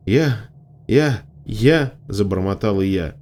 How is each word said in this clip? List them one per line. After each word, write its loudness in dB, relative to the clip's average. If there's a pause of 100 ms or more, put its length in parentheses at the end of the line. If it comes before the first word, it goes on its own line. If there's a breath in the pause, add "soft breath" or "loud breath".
Я, 0 (360)
я, 0 (220)
я, — 2 (160)
забормотала -2
я. -2